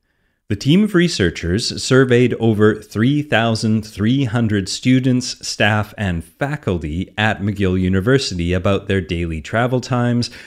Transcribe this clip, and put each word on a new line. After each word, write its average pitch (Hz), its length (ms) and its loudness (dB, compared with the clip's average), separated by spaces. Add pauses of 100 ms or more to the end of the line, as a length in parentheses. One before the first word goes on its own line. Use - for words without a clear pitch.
(480)
The 101 100 -4
team 175 260 4
of 208 120 -2
researchers 98 840 0
surveyed 123 520 4
over 107 420 2
three 135 460 -2
thousand 110 600 0
three 127 420 0
hundred 107 420 0
students, 127 800 0
staff, 107 500 0
and 87 280 -4
faculty 92 920 -6
at 107 220 0
McGill 95 400 0
University 92 720 0
about 95 380 -2
their 98 100 0
daily 85 400 -4
travel 123 400 -2
times, 120 500 -2 (160)